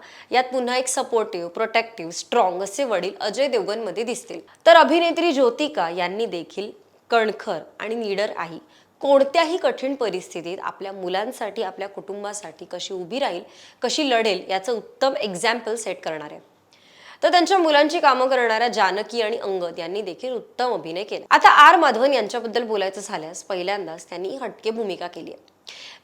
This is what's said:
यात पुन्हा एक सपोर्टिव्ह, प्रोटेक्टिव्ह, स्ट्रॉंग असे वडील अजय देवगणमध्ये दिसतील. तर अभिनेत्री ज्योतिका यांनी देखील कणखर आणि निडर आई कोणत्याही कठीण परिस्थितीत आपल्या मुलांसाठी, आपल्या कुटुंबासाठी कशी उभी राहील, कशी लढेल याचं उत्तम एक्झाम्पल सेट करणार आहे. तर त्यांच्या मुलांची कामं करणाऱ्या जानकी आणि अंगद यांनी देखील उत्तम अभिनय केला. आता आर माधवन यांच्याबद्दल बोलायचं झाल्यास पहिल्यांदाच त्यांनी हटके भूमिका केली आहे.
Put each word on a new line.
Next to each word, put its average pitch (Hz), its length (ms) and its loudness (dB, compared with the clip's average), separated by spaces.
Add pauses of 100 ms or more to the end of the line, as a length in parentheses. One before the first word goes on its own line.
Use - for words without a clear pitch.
(320)
यात 247 120 4
पुन्हा 254 340 -2
एक 262 100 -2
सपोर्टिव्ह, 208 640 -2
प्रोटेक्टिव्ह, 220 640 -2
स्ट्रॉंग 185 500 0
असे 196 220 -4
वडील 196 380 -2
अजय 214 260 0
देवगणमध्ये 208 560 -4
दिसतील. 214 380 -8 (240)
तर 339 100 10
अभिनेत्री 330 560 4
ज्योतिका 208 580 0
यांनी 180 360 -4
देखील 185 440 -8 (400)
कणखर 214 500 0 (200)
आणि 220 160 -6
निडर 208 420 -2
आई 165 200 -10 (440)
कोणत्याही 277 560 4
कठीण 269 380 -2
परिस्थितीत 180 680 -6
आपल्या 185 300 -8
मुलांसाठी, 202 720 -6
आपल्या 196 260 -8
कुटुंबासाठी 196 760 -12
कशी 180 280 -10
उभी 180 260 -6
राहील, 202 240 -4 (380)
कशी 262 280 0
लढेल 226 400 2
याचं 190 240 -2
उत्तम 262 420 -2
एक्झाम्पल 220 600 -2
सेट 208 280 -8
करणार 156 280 -8
आहे. 156 160 -20 (760)
तर 330 80 6
त्यांच्या 349 260 4
मुलांची 311 420 4
कामं 262 280 4
करणाऱ्या 240 400 2
जानकी 208 540 0
आणि 220 160 -2
अंगद 185 420 -6
यांनी 180 220 -6
देखील 208 320 -8
उत्तम 240 400 -4
अभिनय 165 300 -6
केला. 202 260 -10
आता 381 200 8
आर 311 260 10
माधवन 277 380 4
यांच्याबद्दल 233 500 -2
बोलायचं 202 380 -4
झाल्यास 175 420 -10
पहिल्यांदाच 180 640 -6
त्यांनी 185 260 -8
हटके 226 360 -8
भूमिका 196 360 -6
केली - 240 -14
आहे. - 160 -20 (560)